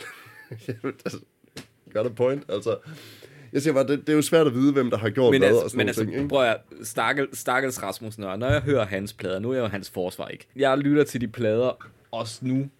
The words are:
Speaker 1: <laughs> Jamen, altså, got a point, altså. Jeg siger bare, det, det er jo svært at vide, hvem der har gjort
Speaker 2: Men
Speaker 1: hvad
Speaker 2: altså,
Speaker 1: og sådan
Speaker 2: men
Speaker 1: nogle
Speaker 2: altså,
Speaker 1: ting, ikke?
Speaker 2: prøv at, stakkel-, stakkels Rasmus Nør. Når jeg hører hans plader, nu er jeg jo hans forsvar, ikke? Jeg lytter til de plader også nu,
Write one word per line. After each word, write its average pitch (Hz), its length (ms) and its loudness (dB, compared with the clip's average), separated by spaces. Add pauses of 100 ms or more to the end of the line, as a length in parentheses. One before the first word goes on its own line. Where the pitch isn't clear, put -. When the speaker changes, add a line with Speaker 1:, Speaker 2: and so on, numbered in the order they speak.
(260)
Speaker 1:
<laughs> - 420 -16
Jamen, 131 260 -8 (100)
altså, - 140 -8 (760)
got 110 120 0
a - 20 -4
point, 127 400 -2
altså. 104 280 -2 (760)
Jeg 139 100 0
siger 147 120 2
bare, 131 120 2
det, 139 140 0
det - 80 -6
er 151 80 4
jo 151 60 6
svært 160 240 4
at 123 80 2
vide, 135 180 4
hvem 127 180 2
der 117 60 0
har 110 140 0
gjort 120 200 4
Speaker 2:
Men 131 100 6
Speaker 1:
hvad - 80 8
Speaker 2:
altså, 113 160 4
Speaker 1:
og 113 60 -4
sådan 123 80 -10
Speaker 2:
men 110 80 2
Speaker 1:
nogle - 20 0
Speaker 2:
altså, 113 160 -2
Speaker 1:
ting, 104 120 -4
ikke? 143 120 -2
Speaker 2:
prøv 139 160 2
at, 110 120 2 (260)
stakkel-, 123 500 -2
stakkels 131 500 -2
Rasmus 110 360 -8
Nør. 98 180 -6
Når 120 140 -4
jeg 147 120 2
hører 127 220 2
hans 98 280 -6
plader, 95 260 -6
nu 117 120 -4
er 131 40 -2
jeg 127 80 -2
jo 110 40 0
hans 98 240 -8
forsvar, - 380 -6
ikke? - 180 -14 (100)
Jeg 135 220 2
lytter 143 260 4
til 135 160 -4
de 120 80 -4
plader 117 580 -2 (240)
også 113 320 -8
nu, 131 260 -2 (120)